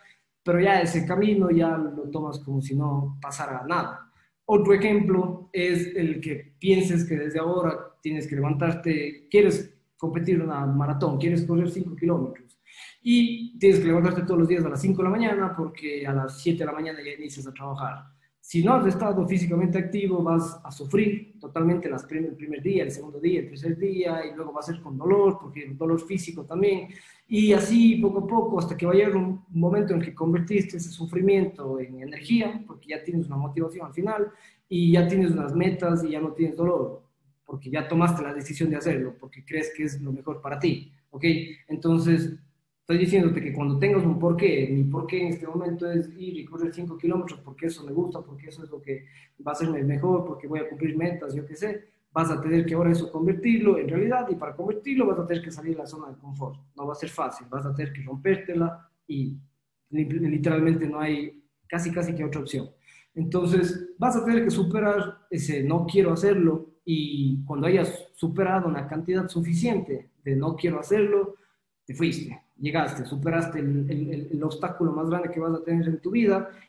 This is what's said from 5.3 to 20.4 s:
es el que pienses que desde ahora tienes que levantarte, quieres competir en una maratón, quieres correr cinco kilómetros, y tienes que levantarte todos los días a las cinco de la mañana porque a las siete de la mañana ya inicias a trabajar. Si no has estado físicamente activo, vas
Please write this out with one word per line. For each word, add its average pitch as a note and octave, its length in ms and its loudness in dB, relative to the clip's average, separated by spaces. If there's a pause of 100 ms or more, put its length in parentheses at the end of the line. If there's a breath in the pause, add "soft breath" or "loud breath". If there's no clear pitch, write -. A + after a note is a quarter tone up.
es F3 420 0
el D#3 240 0
que - 400 -10
pienses F3+ 460 4
que D#3+ 100 -2
desde D3+ 240 -4
ahora E3+ 380 0 (240)
tienes D3+ 260 -6
que C#3+ 80 -6
levantarte, D3+ 920 -2
quieres G3 440 4 (220)
competir E3+ 400 0
en E3 60 2
una D3 240 -2
maratón, C#3+ 520 0
quieres E3+ 260 2
correr E3+ 260 2
cinco F3 260 -6
kilómetros, - 640 -2 (420 loud breath)
y A#3+ 560 2
tienes F#3+ 220 8
que E3 80 2
levantarte F3 360 4
todos F3 160 2
los E3 100 6
días E3+ 160 2
a D3 40 -2
las C#3 120 -4
cinco F#3 160 2
de F#3 80 2
la F#3 60 4
mañana G3+ 440 2
porque D3 500 -6
a C#3 60 -2
las C3+ 300 -2
siete E3+ 180 2
de D#3 60 -2
la D3 80 -4
mañana D#3 280 -8
ya C#3+ 120 -10
inicias C#3 340 -12
a C3 60 -14
trabajar. C#3 500 -10 (420 soft breath)
Si E3+ 160 0
no A3 120 6
has A#3+ 120 4
estado F#3+ 400 0
físicamente F3 520 0
activo, F#3 440 -2
vas E3 440 0